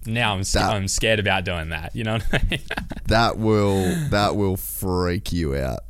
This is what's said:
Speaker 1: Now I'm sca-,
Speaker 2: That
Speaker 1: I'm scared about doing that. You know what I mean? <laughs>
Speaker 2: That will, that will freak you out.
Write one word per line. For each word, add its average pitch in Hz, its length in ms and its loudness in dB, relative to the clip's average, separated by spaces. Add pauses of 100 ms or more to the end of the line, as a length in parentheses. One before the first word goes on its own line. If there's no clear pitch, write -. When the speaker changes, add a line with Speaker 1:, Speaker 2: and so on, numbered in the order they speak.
Speaker 1:
Now 110 300 0
I'm 95 80 -2
sca-, 98 160 2
Speaker 2:
That 104 140 2
Speaker 1:
I'm 98 140 -2
scared 110 320 2
about 95 240 2
doing 85 260 -4
that. 82 260 -6
You 117 80 -4
know 110 100 -2
what 110 200 -2
I - 80 2 (100)
mean? 160 80 -2 (240)
<laughs> - 240 -8
Speaker 2:
That 110 320 4
will, 104 420 4 (280)
that 101 260 2
will 98 220 2
freak 90 760 -2
you 80 240 0
out. 65 220 -4 (100)